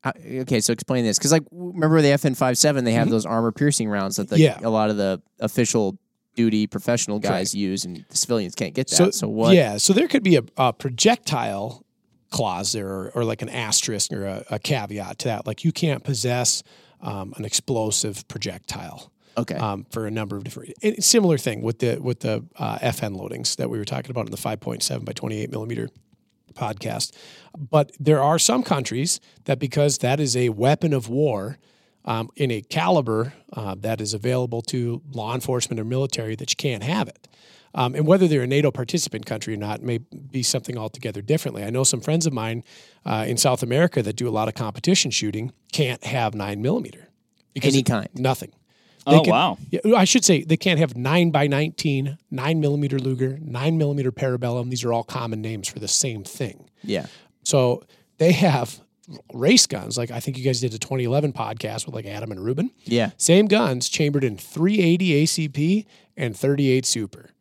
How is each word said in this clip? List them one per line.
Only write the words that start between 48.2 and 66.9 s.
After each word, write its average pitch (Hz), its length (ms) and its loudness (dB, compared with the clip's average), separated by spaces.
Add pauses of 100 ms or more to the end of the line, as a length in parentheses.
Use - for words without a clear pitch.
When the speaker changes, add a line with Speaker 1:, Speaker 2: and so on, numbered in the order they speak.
Speaker 2:
They 147 100 8
Speaker 3:
Oh, 160 60 12
Speaker 2:
can, 156 100 4
Speaker 3:
wow. 202 260 2 (140)
Speaker 2:
yeah, 214 240 4
I 190 80 8
should 208 220 4
say 165 180 6
they 160 140 2
can't 175 200 2
have 139 180 2
nine 156 360 4
by 147 160 4
nineteen, 143 720 0 (120)
nine 147 300 0
millimeter 143 400 0
Luger, 131 420 -2
nine 147 360 -2
millimeter 143 340 0
Parabellum. 123 580 -2
These 123 140 -6
are 120 100 0
all 117 120 0
common 113 360 -6
names 110 260 -8
for - 120 -10
the 101 80 -8
same 113 360 -2
thing. - 460 -10 (140)
Speaker 1:
Yeah. 98 220 -4 (380)
Speaker 2:
So 127 400 2 (340)
they 175 160 6
have 131 460 2 (540)
race 151 320 4
guns. 113 320 -8
Like, 117 140 -4
I 117 80 -6
think 127 180 -6
you 127 60 -12
guys 127 160 0
did 120 140 -2
a 113 40 -10
twenty 127 280 -4
eleven 139 280 2
podcast 110 520 -6
with, 127 100 -12
like, 110 100 -8
Adam 104 260 -10
and 95 120 -10
Ruben. 139 280 -2 (120)
Speaker 1:
Yeah. 117 340 0
Speaker 2:
Same 196 300 6
guns 135 420 2
chambered 143 360 2
in 107 120 -2
three 196 420 0
eighty 175 340 4
A 147 120 4
C 156 220 -2
P 160 400 0 (300)
and 120 180 -4
thirty-eight 135 500 2
Super. - 560 -6